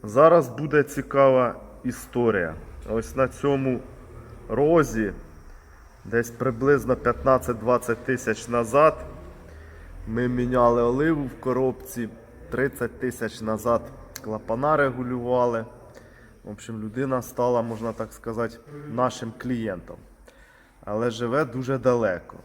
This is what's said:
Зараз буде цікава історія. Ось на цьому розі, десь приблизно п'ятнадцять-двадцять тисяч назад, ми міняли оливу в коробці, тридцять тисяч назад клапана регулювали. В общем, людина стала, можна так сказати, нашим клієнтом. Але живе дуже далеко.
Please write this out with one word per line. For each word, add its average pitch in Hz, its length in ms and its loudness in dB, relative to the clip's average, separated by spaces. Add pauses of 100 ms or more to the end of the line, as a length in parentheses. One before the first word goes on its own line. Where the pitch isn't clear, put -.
Зараз 143 440 6
буде 143 340 2
цікава 135 720 4 (280)
історія. 107 720 0 (340)
Ось 110 260 -4
на 131 120 2
цьому 135 520 0 (680)
розі, 120 640 2 (920)
десь 117 260 -2
приблизно 123 640 2
п'ятнадцять-двадцять 120 1000 0
тисяч 120 500 -4
назад, 120 580 4 (1000)
ми 120 200 0
міняли 123 540 4
оливу 143 420 2
в 123 160 -10
коробці, 123 680 -2 (400)
тридцять 123 500 -4
тисяч 117 420 -4
назад 110 400 0 (420)
клапана 113 540 0
регулювали. 123 880 0 (800)
В - 60 -14
общем, 107 340 -10
людина 127 380 -2
стала, 120 400 0
можна 113 320 -4
так 113 200 -8
сказати, 113 440 -6 (360)
нашим 117 440 -2
клієнтом. 107 600 -6 (880)
Але 110 240 0
живе 120 360 0
дуже 131 320 -4
далеко. 113 680 0